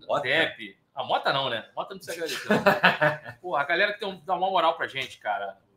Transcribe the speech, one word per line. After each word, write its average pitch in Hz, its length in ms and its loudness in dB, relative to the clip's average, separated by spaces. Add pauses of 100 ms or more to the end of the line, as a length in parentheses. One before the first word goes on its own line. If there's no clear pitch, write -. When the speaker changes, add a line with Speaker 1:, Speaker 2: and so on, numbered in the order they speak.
Speaker 1:
Mota? 135 160 0
Speaker 2:
Tepe. 127 540 -2 (180)
A 139 80 -6
Mota 175 300 0
não, 135 180 0
né? 110 240 -4
Mota 180 200 -8
não 190 60 -14
precisa 170 160 -12
agradecer, 165 320 -6
não. 151 840 4
<laughs> - 80 -20
Porra, 165 200 0
a - 20 -6
galera 185 280 2
que 208 60 -12
tem 202 100 -6
um, 185 160 -8
dá 185 120 -2
uma 185 120 0
moral 165 280 2
pra 139 100 -4
gente, 127 320 -8
cara. 101 400 -4 (180)